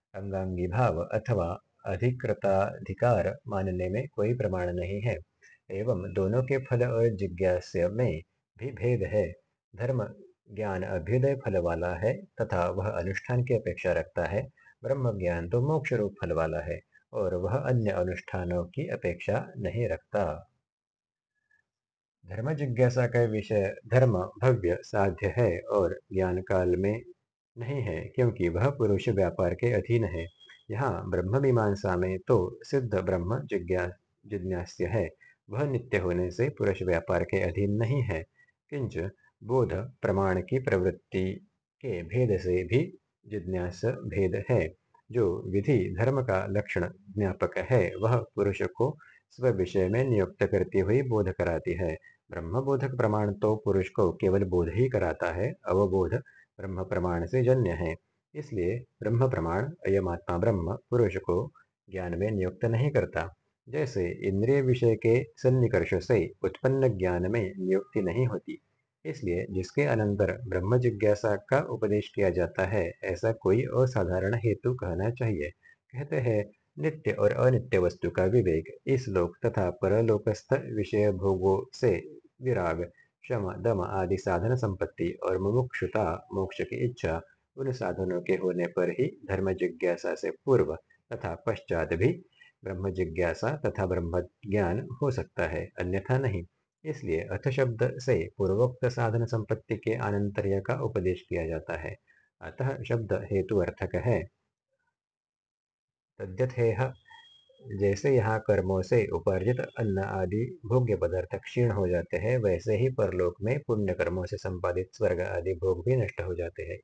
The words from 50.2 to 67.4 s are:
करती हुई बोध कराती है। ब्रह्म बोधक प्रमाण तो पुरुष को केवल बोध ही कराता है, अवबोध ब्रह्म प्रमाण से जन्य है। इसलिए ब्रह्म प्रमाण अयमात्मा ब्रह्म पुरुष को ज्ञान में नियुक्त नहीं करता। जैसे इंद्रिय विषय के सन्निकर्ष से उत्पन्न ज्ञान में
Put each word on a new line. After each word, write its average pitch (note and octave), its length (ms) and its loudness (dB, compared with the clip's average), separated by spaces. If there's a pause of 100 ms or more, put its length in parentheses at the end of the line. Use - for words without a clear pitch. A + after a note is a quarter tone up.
करती F#2 360 2
हुई G#2+ 220 4
बोध G#2+ 300 0
कराती E2+ 420 -2
है। E2 240 -2 (340)
ब्रह्म E2+ 300 -4
बोधक C3 360 -2
प्रमाण G#2+ 360 2
तो G#2+ 220 2
पुरुष G2 340 0
को F#2 220 2
केवल G2 320 2
बोध F2 300 0
ही B2 160 2
कराता F2+ 420 -2
है, G#2+ 220 -2 (140)
अवबोध F#2+ 460 2 (440)
ब्रह्म F#2+ 260 -6
प्रमाण F2 420 -2
से B2+ 180 0
जन्य B2 260 4
है। E2 260 -2 (400)
इसलिए A2 440 -2
ब्रह्म A#2+ 500 0
प्रमाण F2+ 340 0
अयमात्मा F#2+ 760 -2
ब्रह्म F#2 400 0 (120)
पुरुष G#2 280 2
को - 340 -2 (380)
ज्ञान F2+ 300 -6
में G#2 120 0
नियुक्त F#2 340 -2
नहीं A#2 260 2
करता। G2 440 -2 (340)
जैसे A#2 580 -2
इंद्रिय A2+ 340 2
विषय A#2+ 340 4
के A#2 280 4 (140)
सन्निकर्ष G#2 720 2
से G#2+ 240 2 (120)
उत्पन्न C3 540 2
ज्ञान F2+ 340 0
में G2+ 260 0